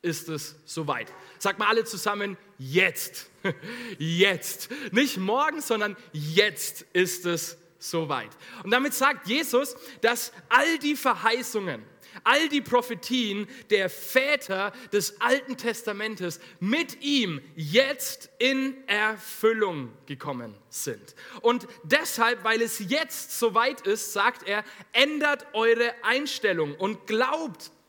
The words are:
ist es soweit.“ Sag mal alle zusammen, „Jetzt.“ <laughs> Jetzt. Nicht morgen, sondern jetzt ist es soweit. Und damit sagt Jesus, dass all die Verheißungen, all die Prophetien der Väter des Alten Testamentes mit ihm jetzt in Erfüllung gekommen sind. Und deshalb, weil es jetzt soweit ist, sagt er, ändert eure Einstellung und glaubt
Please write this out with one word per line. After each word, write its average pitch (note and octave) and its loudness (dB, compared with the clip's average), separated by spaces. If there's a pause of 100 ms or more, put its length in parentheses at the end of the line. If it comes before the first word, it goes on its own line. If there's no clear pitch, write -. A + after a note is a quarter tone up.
ist E3 -4
es D3+ -8 (100)
soweit.“ C#3 -4 (280)
Sag G3 0
mal G#3 2
alle A3+ 4
zusammen, G3+ -4 (220)
„Jetzt.“ D#3+ 0 (140)
<laughs> A3+ -6
Jetzt. E3+ 0 (220)
Nicht B3+ 2
morgen, C#4 0
sondern G#3 -2 (160)
jetzt D#3+ 0 (100)
ist F3+ 2
es E3+ -2 (220)
soweit. C#3+ -4 (340)
Und G3 -2
damit C4 2
sagt C4+ 0
Jesus, C#4 0 (260)
dass A#3 0 (160)
all D4 6
die D4 0
Verheißungen, G#3 0 (420)
all C#4+ 4
die C#4+ 0
Prophetien A#3 -2 (220)
der G3 4
Väter B3+ 0 (180)
des - -2
Alten B3+ 0
Testamentes G#3 -6 (200)
mit C4 0
ihm A3+ 0 (140)
jetzt A#3+ 0 (100)
in C4+ 0 (120)
Erfüllung G#3 0 (140)
gekommen B2+ -10 (140)
sind. - -10 (260)
Und A#3+ 2 (160)
deshalb, A#3 2
weil A3 2
es A3+ -2
jetzt - -4
soweit A#3 2
ist, G#3+ -2
sagt G#3 0
er, G#3 -2 (300)
ändert C#4+ 2
eure A#3 4 (100)
Einstellung G3 0
und F#3+ -6
glaubt B3+ -2 (180)